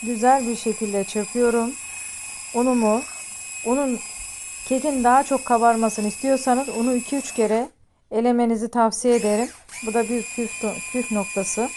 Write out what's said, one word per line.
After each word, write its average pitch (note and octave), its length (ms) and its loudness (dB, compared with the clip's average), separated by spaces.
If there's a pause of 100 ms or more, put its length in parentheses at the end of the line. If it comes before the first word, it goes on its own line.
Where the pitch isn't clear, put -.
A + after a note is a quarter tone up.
Güzel A#3+ 440 2
bir A#3+ 80 -2
şekilde G#3 480 -2
çırpıyorum. A#3 680 0 (800)
Unumu, A#3+ 480 2 (640)
unun, B3+ 340 0 (680)
kekin C4 360 0
daha B3 200 6
çok C4+ 220 -2
kabarmasını A3+ 640 4
istiyorsanız C4 640 0
unu A#3 260 0
iki B3 220 -2
üç - 160 -6
kere A3 360 2 (420)
elemenizi A#3 600 2
tavsiye A#3+ 440 4
ederim. G#3+ 340 2 (360)
Bu A3 80 -4
da A#3 100 2
bir A3 200 -2 (120)
püf, A#3 160 -4 (400)
püf B3 200 -2
noktası. G#3 640 -2